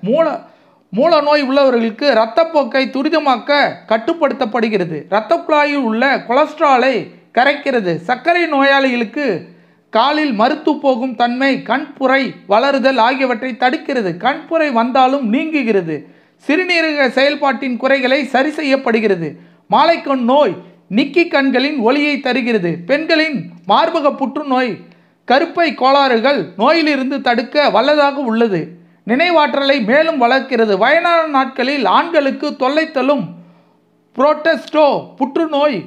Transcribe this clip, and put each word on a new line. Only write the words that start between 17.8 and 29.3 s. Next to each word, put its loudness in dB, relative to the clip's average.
குறைகளை 2
சரி 2
செய்யப்படுகிறது. 0
மாலைக்கண் 2
நோய், 2
நிக்கி 2
கண்களின் 0
ஒளியை 2
தருகிறது. 0
பெண்களின் 0
மார்பக 2
புற்றுநோய், -2
கருப்பை 0
கோளாறுகள் 2
நோயிலிருந்து 0
தடுக்க 0
வல்லதாக 2
உள்ளது. 0
நினைவாற்றலை 2